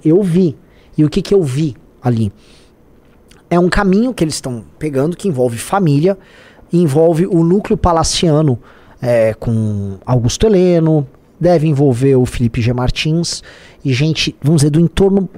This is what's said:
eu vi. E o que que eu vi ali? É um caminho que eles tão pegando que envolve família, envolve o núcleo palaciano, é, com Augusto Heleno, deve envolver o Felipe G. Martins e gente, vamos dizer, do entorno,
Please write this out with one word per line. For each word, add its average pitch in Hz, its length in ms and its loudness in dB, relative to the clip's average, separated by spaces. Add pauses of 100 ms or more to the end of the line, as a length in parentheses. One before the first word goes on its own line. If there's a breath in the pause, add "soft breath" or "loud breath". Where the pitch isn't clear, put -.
eu 175 180 4
vi. 175 340 0 (400 soft breath)
E 151 60 2
o 147 60 2
que 190 120 -2
que - 120 -2
eu 190 100 2
vi 139 320 -4 (260)
ali? 113 300 -2 (1200 soft breath)
É 175 80 2
um 180 80 2
caminho 208 460 0
que 170 100 -4
eles 156 160 -6
tão 120 240 -10 (140)
pegando 151 400 -4
que - 100 -8
envolve 123 300 -2
família, 175 580 0 (560 loud breath)
envolve 165 540 2
o 165 180 2
núcleo 196 320 0
palaciano, 156 840 0 (420 loud breath)
é, 117 320 0
com 104 720 -4
Augusto 120 400 0
Heleno, 170 600 2 (320)
deve 165 260 2
envolver 139 500 2
o 127 120 2
Felipe 120 340 -4
G. 120 120 0
Martins 156 680 -4 (420 loud breath)
e 139 80 -2
gente, 147 480 -2
vamos 147 220 2
dizer, 151 80 2
do 151 100 2
entorno, 190 480 2 (100)